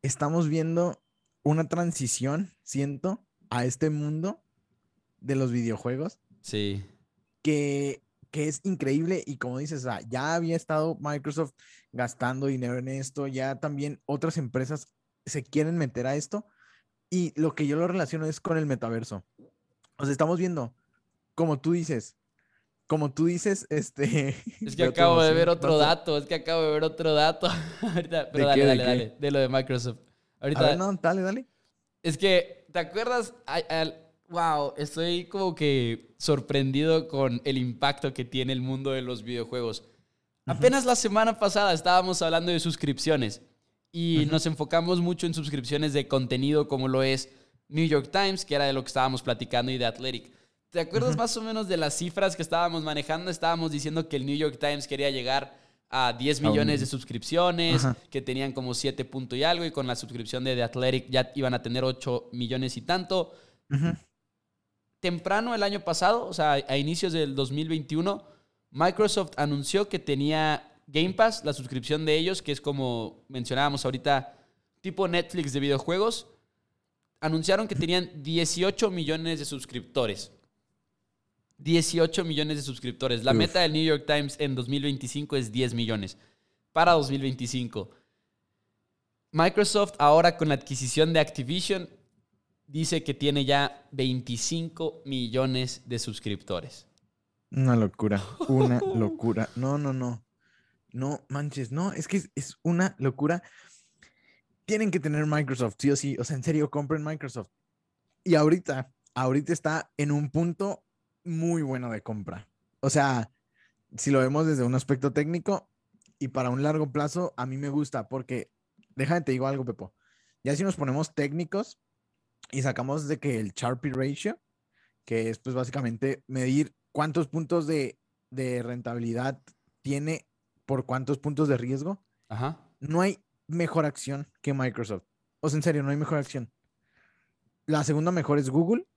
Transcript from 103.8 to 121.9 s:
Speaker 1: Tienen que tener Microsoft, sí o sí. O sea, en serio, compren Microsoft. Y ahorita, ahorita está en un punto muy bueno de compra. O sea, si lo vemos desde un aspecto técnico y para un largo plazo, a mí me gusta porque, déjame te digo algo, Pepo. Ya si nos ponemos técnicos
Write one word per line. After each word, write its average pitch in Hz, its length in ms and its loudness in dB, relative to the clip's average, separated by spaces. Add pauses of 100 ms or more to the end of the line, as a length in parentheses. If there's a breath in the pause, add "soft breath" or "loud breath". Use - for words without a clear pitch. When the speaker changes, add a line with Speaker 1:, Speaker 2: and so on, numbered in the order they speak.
Speaker 1:
Tienen 214 260 0
que 180 80 0
tener 151 260 0
Microsoft, 131 540 0
sí 139 100 4
o 143 60 4
sí. 139 240 -4
O 123 40 -2
sea, 147 120 -6
en 127 80 -8
serio, 151 260 2
compren 147 340 -2
Microsoft. 143 460 -8 (720)
Y 185 120 6
ahorita, 151 580 4 (220)
ahorita 135 380 2
está 156 440 -2
en 147 140 0
un 147 180 0
punto 175 540 -2 (440)
muy 165 340 0
bueno 127 300 -4
de 104 100 -6
compra. 98 460 -10 (320)
O 139 100 2
sea, 131 420 2 (680)
si - 140 0
lo 135 80 6
vemos 143 280 2
desde 143 160 2
un 123 120 2
aspecto 131 380 0
técnico 165 560 -2 (500)
y 135 100 -4
para 131 200 -2
un 131 140 -2
largo 151 280 0
plazo, 151 460 -2
a 123 80 -4
mí 131 120 -8
me 143 120 -6
gusta 139 380 -4
porque, 127 440 -6 (440)
déjame 143 260 0
te 139 120 -2
digo 127 140 0
algo, 135 180 -4
Pepo. 101 280 -10 (500)
Ya 139 120 0
si 165 80 -2
nos 190 120 0
ponemos 147 380 -2
técnicos 156 640 -4 (720)